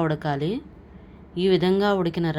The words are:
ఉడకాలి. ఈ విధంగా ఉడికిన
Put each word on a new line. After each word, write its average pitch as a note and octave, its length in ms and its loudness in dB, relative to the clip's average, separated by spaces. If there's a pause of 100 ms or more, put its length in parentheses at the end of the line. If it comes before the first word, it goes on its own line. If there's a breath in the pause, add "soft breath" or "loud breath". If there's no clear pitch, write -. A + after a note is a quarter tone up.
ఉడకాలి. D3+ 440 -4 (880 loud breath)
ఈ F3+ 160 2
విధంగా F#3+ 460 2
ఉడికిన E3+ 280 0 (120)